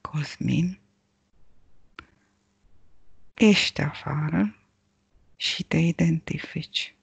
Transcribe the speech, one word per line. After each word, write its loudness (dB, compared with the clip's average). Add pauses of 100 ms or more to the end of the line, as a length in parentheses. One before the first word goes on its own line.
Cosmin, -4 (2500)
ești 4
afară -2 (800)
și -6
te -2
identifici. -2